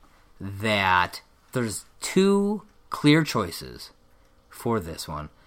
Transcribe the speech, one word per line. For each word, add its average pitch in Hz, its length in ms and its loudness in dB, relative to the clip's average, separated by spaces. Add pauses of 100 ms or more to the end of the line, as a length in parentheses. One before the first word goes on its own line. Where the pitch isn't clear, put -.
(400)
that 98 800 2 (320)
there's 113 320 -4 (140)
two 202 640 2 (260)
clear 151 340 4
choices 82 680 -8 (580)
for 113 300 -4
this 82 280 -10
one, 76 220 -10 (180)